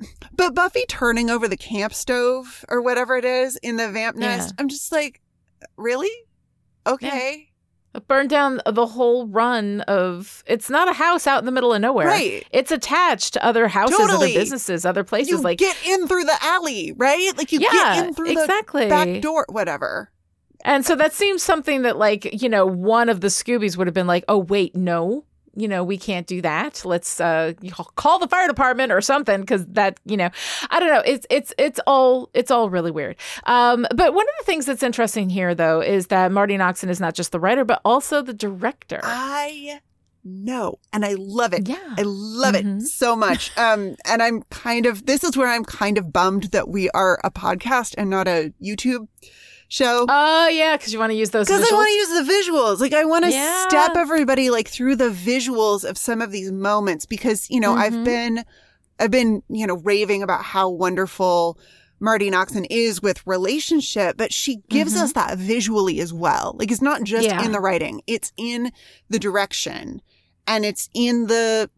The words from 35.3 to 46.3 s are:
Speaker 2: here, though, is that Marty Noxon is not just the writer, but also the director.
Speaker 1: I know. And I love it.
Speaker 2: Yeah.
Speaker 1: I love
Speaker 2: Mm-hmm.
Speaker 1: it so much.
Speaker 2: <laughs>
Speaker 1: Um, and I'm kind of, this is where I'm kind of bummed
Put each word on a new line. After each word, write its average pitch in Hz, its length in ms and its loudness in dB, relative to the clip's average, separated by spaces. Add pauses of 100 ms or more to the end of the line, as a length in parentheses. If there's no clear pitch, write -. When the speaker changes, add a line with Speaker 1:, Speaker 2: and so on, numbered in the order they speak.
Speaker 2:
here, 180 240 0
though, 160 280 2
is 190 240 0
that 185 260 2
Marty 202 240 2
Noxon 185 320 -2
is 180 120 -2
not 170 140 -2
just - 180 -6
the 170 80 -2
writer, 233 260 2
but 233 180 2
also 277 380 2
the 247 100 -10
director. 202 680 -6
Speaker 1:
I 294 800 -6 (440)
know. 196 540 -8 (140)
And 208 120 -2
I 202 140 -2
love 196 340 -4
it. 185 160 -4
Speaker 2:
Yeah. 277 80 -4 (220)
Speaker 1:
I 208 40 0
love 214 520 -2
Speaker 2:
Mm-hmm. 202 240 -4
Speaker 1:
it 220 80 -6
so 240 300 0
much. 214 380 0
Speaker 2:
<laughs> - 40 -6
Speaker 1:
Um, 214 380 0 (100)
and 226 160 2
I'm 226 220 0
kind 233 420 -2
of, 220 200 -2
this 277 180 2
is 269 120 0
where 262 120 2
I'm 233 160 0
kind 208 340 -2
of 170 140 -6
bummed 190 400 2